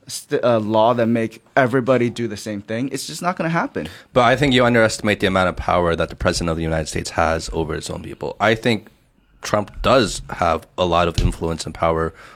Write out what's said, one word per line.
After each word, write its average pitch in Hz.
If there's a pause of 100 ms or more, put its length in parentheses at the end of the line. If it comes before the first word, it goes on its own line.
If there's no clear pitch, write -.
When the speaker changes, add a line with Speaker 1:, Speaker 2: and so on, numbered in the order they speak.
Speaker 1:
st-, -
uh, 120
law 110
that 120
make 113 (140)
everybody 123
do 117
the 101
same 104
thing. 113
It's 135
just 151
not 180
gonna 165
happen. 160 (240)
Speaker 2:
But 123
I 123
think 135
you 123
underestimate 110
the 101
amount 92
of 87
power 85
that 80
the -
president 87
of 82
the 82
United 80
States -
has 82
over 80
his 78
own 85
people. -
I 110
think 113 (500)
Trump 104 (120)
does 110 (100)
have 85 (100)
a 92
lot 87
of 85
influence 82
and 85
power 82 (240)